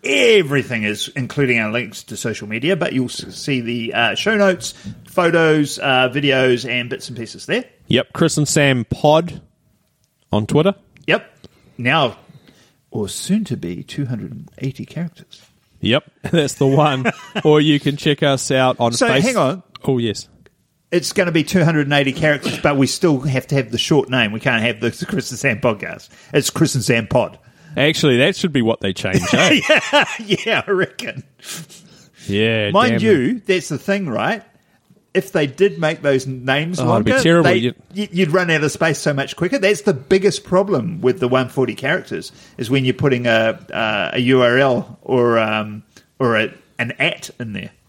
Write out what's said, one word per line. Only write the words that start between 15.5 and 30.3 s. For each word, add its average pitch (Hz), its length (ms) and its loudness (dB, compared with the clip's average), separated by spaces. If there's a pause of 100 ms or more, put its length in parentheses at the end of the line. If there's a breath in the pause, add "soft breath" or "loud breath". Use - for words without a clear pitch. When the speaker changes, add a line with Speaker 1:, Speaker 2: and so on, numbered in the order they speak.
Speaker 2:
Yep, - 220 0 (120)
<laughs> - 160 -8
that's 151 240 0
the 139 120 2
one. 139 380 2 (200)
Speaker 1:
<laughs> - 180 -8
Speaker 2:
Or 151 180 6
you 147 180 4
can 143 180 -2
check 147 260 0
us 139 280 0
out 131 280 2
on 120 140 2
Speaker 1:
So, 170 140 0
Speaker 2:
Face- 147 160 2
Speaker 1:
hang 240 140 0
on. 170 260 0 (200)
Speaker 2:
Oh, 135 140 0
yes. 113 300 -4 (640)
Speaker 1:
It's 175 220 -2
gonna 180 180 0
be 160 120 2
two 175 200 2
hundred 151 240 2
and 143 60 0
eighty 139 180 4
characters, 143 480 -2
but 147 160 2
we 135 120 4
still 147 340 2
have 131 260 -2
to 143 80 -2
have 131 160 0
the 123 60 -4
short 139 320 2
name. 123 220 0
We 110 100 -6
can't 120 220 0
have 113 180 -2
the 120 240 -4
Chris 165 260 -6
and 117 80 -12
Sam 120 220 -2
podcast. 98 480 -4 (240 loud breath)
It's 143 160 2
Chris - 260 0
and 123 80 -2
Sam 117 240 0
Pod. 117 300 0 (400 loud breath)
Speaker 2:
Actually, 151 400 2
that 156 180 2
should 180 160 -4
be 139 100 0
what 110 200 0
they 98 100 -2
change, 95 300 -2 (120)
eh? - 320 2
Speaker 1:
<laughs> - 40 -6
Yeah, 285 360 2 (140)
yeah, 214 480 -2